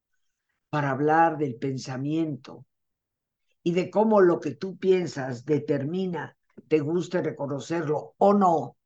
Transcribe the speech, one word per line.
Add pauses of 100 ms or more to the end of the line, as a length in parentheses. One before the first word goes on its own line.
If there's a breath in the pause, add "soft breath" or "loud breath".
(680)
para
hablar
del
pensamiento (960)
y
de
cómo
lo
que
tú
piensas
determina, (300)
te
guste
reconocerlo
o
no,